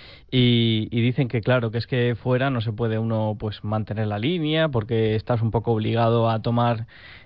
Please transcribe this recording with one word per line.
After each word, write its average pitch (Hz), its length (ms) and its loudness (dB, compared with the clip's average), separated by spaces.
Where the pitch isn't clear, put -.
Y, 117 640 2
y 117 80 -2
dicen 123 300 0
que, 120 100 -2
claro, 117 320 0
que 117 60 -4
es 113 100 -4
que 120 280 0
fuera 127 340 0
no 127 100 -2
se 110 140 -4
puede 110 260 -2
uno, 110 400 -2
pues, 104 240 -8
mantener 107 440 -4
la 104 120 -4
línea, 160 480 0
porque 110 480 0
estás 110 260 -2
un 113 100 2
poco 117 200 0
obligado 113 580 2
a 110 120 0
tomar 120 440 0